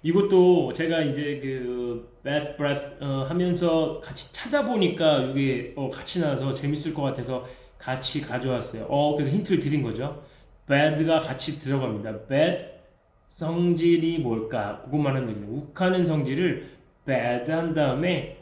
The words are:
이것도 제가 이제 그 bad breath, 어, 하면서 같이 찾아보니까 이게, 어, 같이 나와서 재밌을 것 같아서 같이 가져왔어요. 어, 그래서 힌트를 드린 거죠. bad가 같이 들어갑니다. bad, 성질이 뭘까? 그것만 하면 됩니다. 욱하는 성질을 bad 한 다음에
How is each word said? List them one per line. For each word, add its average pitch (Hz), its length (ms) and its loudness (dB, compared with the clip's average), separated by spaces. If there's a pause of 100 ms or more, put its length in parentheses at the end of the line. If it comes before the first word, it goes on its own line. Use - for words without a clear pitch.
이것도 180 680 6
제가 165 260 0
이제 143 420 -2
그 123 800 -6
bad 143 340 -4
breath, 143 480 -4
어, 139 240 -2
하면서 170 720 2
같이 - 320 -14
찾아보니까 170 1000 2
이게, 135 420 0
어, 135 160 -4
같이 - 300 -6
나와서 135 340 0
재밌을 151 400 -4
것 156 80 -4
같아서 127 460 -4 (300)
같이 131 420 -4
가져왔어요. 123 680 -4
어, 147 280 2
그래서 139 160 0
힌트를 196 260 2
드린 139 240 0
거죠. 117 420 -6 (440)
bad가 151 500 4
같이 139 400 -4
들어갑니다. 113 680 -4
bad, - 360 2 (640)
성질이 170 920 2
뭘까? 110 640 -4
그것만 139 320 0
하면 123 100 -2
됩니다. 104 260 -8
욱하는 180 540 0
성질을 151 600 0 (360)
bad 123 460 0
한 160 240 0
다음에 151 680 0